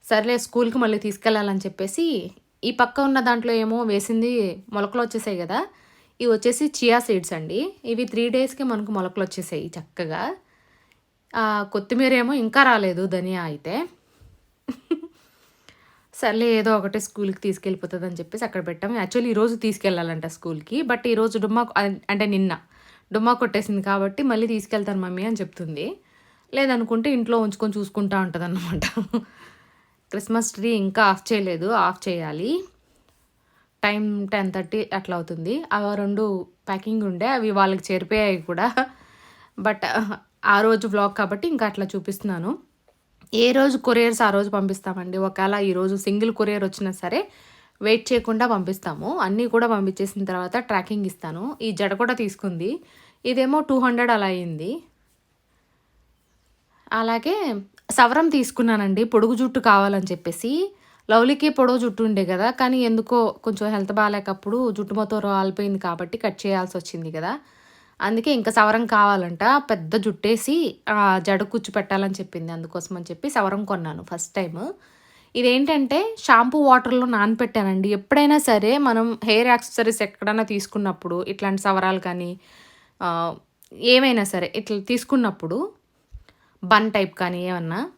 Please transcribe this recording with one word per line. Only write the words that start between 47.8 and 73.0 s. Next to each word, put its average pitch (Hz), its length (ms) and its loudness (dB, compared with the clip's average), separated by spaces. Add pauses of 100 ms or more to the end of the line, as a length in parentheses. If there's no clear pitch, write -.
వెయిట్ 226 320 2
చేయకుండా 226 340 0
పంపిస్తాము. 190 720 -4
అన్నీ 214 280 0
కూడా 233 200 2
పంపించేసిన 196 560 -2
తర్వాత 180 340 -4
ట్రాకింగ్ 208 480 -4
ఇస్తాను. 185 560 -8
ఈ 220 100 -4
జడ 190 220 -2
కూడా 240 200 0
తీసుకుంది. 202 640 -4 (460)
ఇదేమో 262 340 2
టూ 277 200 2
హండ్రెడ్ 240 320 2
అలా 208 140 2
అయింది. 180 580 -4 (2000)
అలాగే 233 600 0 (380)
సవరం 269 380 6
తీసుకున్నానండి, 226 760 2
పొడుగు 226 320 4
జుట్టు 254 240 0
కావాలని 202 520 4
చెప్పేసి. 247 640 -4 (360)
లవ్లీకి 277 380 4
పొడవు 254 280 4
జుట్టు 233 260 -2
ఉండే 202 220 2
కదా, 185 260 0
కానీ 254 340 0
ఎందుకో 226 580 2
కొంచెం 208 300 -2
హెల్త్ 196 180 -2
బాగాలేకప్పుడు 208 800 0
జుట్టు 202 220 -6
మొత్తం 214 260 -2
రాలిపోయింది 196 600 0
కాబట్టి 175 380 -6
కట్ 208 280 -4
చేయాల్సి 185 320 -2
వచ్చింది 165 340 -10
కదా. 175 280 -6 (600)
అందుకే 226 320 0
ఇంకా 226 180 0
సవరం 220 340 4
కావాలంట, 202 540 4 (160)
పెద్ద 208 400 0
జుట్టేసి, 226 800 0 (140)
ఆ, 202 300 4
జడ 196 240 0
కుచ్చు 202 280 -4
పెట్టాలని 196 420 0
చెప్పింది. 175 380 -8
అందుకోసం 165 440 -8
అని 175 160 -10